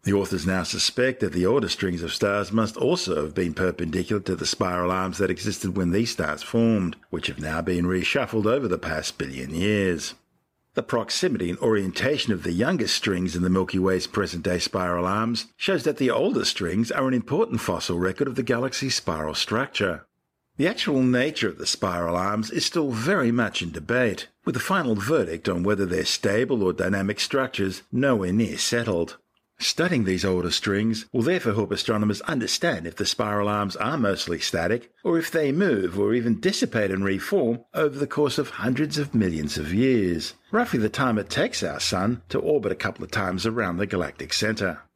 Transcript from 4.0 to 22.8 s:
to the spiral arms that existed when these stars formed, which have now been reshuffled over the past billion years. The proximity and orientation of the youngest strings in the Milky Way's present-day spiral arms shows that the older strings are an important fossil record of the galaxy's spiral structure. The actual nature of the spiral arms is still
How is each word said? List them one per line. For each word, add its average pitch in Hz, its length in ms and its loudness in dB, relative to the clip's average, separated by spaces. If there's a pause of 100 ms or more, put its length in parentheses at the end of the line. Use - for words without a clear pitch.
to 92 120 -2
the - 100 -6
spiral 90 460 0
arms 92 280 -2
that 98 120 2
existed 95 460 -4
when 87 140 2
these 117 200 2
stars 76 320 -4
formed, 110 540 2 (140)
which 80 160 -4
have - 120 -6
now 78 220 -4
been 87 240 2
reshuffled 101 600 0
over 123 220 2
the 87 100 0
past - 400 -4
billion 67 380 -8
years. 95 600 0 (580)
The 139 80 0
proximity 110 680 0
and 90 100 -4
orientation 110 720 0
of 92 120 -2
the 90 100 -2
youngest 120 420 0
strings 90 400 0
in 87 80 2
the 92 60 4
Milky 92 280 2
Way's 92 300 2
present-day 90 520 -2
spiral 90 460 -2
arms 110 420 0 (100)
shows 175 260 0
that 151 140 0
the 127 120 2
older 151 360 2
strings 98 480 0
are 131 160 0
an 131 40 2
important 135 460 0
fossil 87 400 -2
record 92 260 0
of 127 100 -6
the 131 60 0
galaxy's 123 540 -2
spiral 78 400 -2
structure. 104 680 -2 (500)
The 151 140 2
actual 147 340 0
nature 127 460 2
of - 80 -6
the 82 100 -6
spiral 87 480 0
arms 104 360 0
is - 140 -2
still 151 240 0